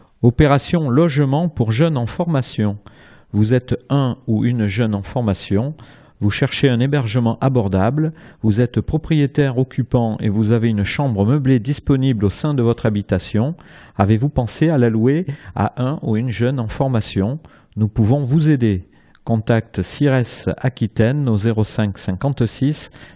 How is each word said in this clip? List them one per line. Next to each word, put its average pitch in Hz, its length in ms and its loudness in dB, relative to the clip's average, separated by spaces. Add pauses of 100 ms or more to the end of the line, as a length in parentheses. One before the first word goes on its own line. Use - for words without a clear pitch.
(220)
Opération 143 680 2
logement 147 580 2
pour 113 240 -2
jeunes 151 260 2
en 117 80 -2
formation. 123 720 -2 (540)
Vous 107 220 2
êtes 127 220 0 (140)
un 135 280 0 (100)
ou 110 180 0
une 120 220 0
jeune 107 260 -2
en 98 100 -4
formation. 113 720 -2 (460)
Vous 104 100 0
cherchez 135 400 0
un 117 100 0
hébergement 120 600 0
abordable, 127 760 0 (280)
vous 110 200 2
êtes 117 180 0
propriétaire 143 800 0
occupant 120 600 0
et 107 100 -2
vous 107 220 2
avez 117 180 2
une 104 140 0
chambre 104 420 0
meublée 131 340 2
disponible 131 680 0
au 98 40 4
sein 151 240 -4
de 131 80 0
votre 117 240 0
habitation. 107 680 -2 (420)
Avez-vous 110 320 2
pensé 135 400 -2
à 156 80 2
la 120 120 4
louer 131 360 2 (300)
à - 280 -2
un 135 180 -4
ou 110 140 -2
une 123 140 -2
jeune 120 300 -2
en 113 100 -4
formation ? 120 720 -2 (360)
Nous 107 120 0
pouvons 120 360 2
vous 151 260 2
aider. 110 380 2 (380)
Contact 113 580 0
cires 131 380 0 (360)
Aquitaine 123 720 0
au 110 80 2
zéro 107 260 0
cinq 101 340 -4
cinquante-six, 127 920 -2 (260)